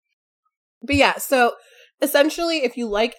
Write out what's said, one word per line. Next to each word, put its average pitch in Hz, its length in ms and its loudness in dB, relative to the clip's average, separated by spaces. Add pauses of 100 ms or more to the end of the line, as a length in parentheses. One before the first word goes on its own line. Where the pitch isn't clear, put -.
(840)
But 277 140 -2
yeah, 220 220 2
so 247 360 0 (460)
essentially, 311 640 0
if 247 120 -4
you 240 120 -6
like 214 300 -2